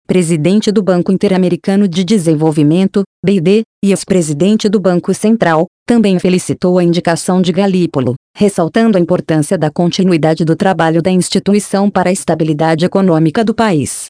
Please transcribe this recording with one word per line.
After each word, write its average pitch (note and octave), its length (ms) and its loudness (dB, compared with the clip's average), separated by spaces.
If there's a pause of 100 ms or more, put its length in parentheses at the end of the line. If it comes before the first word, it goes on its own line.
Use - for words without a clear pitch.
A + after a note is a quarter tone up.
presidente F3+ 680 0
do G#3 100 0
Banco F3+ 260 0
Interamericano F#3+ 760 0
de F3+ 160 -2
Desenvolvimento, E3 1000 0 (220)
B G3+ 100 2
I F#3 40 0
D, G3 220 2 (200)
e G3 100 2
ex-presidente F#3 760 0
do G3+ 100 2
Banco F3+ 360 0
Central, F3+ 540 0 (200)
também G#3 320 2
felicitou F3+ 580 0
a F3+ 60 2
indicação E3+ 580 0
de F3 120 0
Galípolo, E3+ 600 0 (200)
ressaltando G#3 600 0
a F3 40 2
importância E3+ 560 -2
da D#3 140 -2
continuidade E3 720 0
do D#3+ 100 0
trabalho E3 480 0
da F#3 80 -4
instituição G3 800 0
para F3+ 200 0
a F#3 40 0
estabilidade D#3+ 720 -2
econômica F3+ 580 2
do A3 140 0
país. F3+ 540 -2